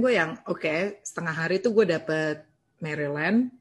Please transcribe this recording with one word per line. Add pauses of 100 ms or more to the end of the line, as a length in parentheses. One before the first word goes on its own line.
gue
yang, (160)
oke,
setengah
hari
tuh
gue (100)
dapet (340)
Maryland,